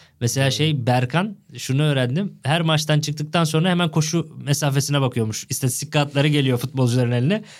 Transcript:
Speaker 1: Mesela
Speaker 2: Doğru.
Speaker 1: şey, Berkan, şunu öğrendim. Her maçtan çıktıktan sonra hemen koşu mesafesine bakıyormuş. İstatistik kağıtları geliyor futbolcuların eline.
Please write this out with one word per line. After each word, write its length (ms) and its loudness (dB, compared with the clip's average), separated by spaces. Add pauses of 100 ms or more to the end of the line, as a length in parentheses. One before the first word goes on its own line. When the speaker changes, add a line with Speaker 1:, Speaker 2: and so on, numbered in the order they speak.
(200)
Speaker 1:
Mesela 260 0
Speaker 2:
Doğru. 80 2
Speaker 1:
şey, 320 0
Berkan, 500 0 (220)
şunu 240 0
öğrendim. 500 0 (100)
Her 180 0
maçtan 400 2
çıktıktan 440 -2
sonra 260 2
hemen 200 0
koşu 540 -2
mesafesine 560 0
bakıyormuş. 500 -2
İstatistik 420 -4
kağıtları 360 2
geliyor 300 2
futbolcuların 540 0
eline. 320 0 (160)